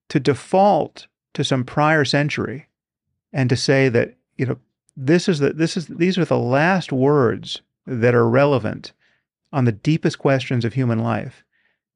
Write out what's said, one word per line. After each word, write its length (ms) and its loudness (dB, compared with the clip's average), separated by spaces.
to 100 -2
default 880 0
to 100 -4
some 200 -2
prior 400 0
century 640 -4
and 160 0
to 80 2
say 320 2
that, 260 0
you 100 -4
know, 120 -6
this 320 0
is 100 0
the, 140 0
this 240 -2
is, 100 -6
these 320 -2
are 60 0
the 140 0
last 520 0
words 720 0
that 280 2
are 140 4
relevant 640 0
on 140 0
the 80 2
deepest 460 -2
questions 460 0
of 100 -4
human 240 0
life. 440 -6